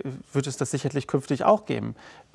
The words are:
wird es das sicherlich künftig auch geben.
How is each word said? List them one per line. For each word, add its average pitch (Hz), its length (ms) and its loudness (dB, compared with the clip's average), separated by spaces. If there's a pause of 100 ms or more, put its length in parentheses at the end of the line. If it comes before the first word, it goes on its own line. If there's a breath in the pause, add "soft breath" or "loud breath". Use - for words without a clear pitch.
(320)
wird 139 140 0
es 135 100 -6
das 135 140 -2
sicherlich 139 360 -2
künftig - 380 0
auch 208 220 6
geben. 113 280 -4 (400 loud breath)